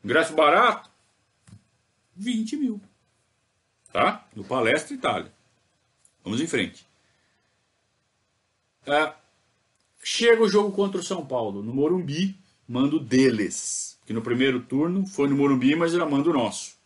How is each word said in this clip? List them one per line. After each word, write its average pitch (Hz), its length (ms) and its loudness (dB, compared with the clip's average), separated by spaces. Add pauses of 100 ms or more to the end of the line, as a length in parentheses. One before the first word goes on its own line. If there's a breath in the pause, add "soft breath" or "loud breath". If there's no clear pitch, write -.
Ingresso 156 300 0
barato, 170 560 2 (1200)
vinte 220 440 -4
mil. 220 240 -4 (1120)
Tá? 180 420 -2
No 104 80 -14
Palestra 127 500 -2
Itália. 120 400 -6 (880)
Vamos 107 160 -4
em 165 80 -2
frente. 101 380 -4 (2000)
É, 151 280 2 (880)
chega 233 400 4
o 214 60 6
jogo 202 240 2
contra 196 300 -2
o - 20 -10
São 175 220 -6
Paulo, 107 360 -4
no 117 120 -8
Morumbi, 160 640 -2 (300 soft breath)
mando 139 320 0
deles. 120 1040 0
Que 113 80 -10
no 113 80 -4
primeiro 123 400 0
turno 175 440 -2
foi 143 220 -2
no 139 80 2
Morumbi, 139 400 2
mas 165 180 0
era 175 120 0
mando 147 280 0
nosso. 113 420 -2 (100)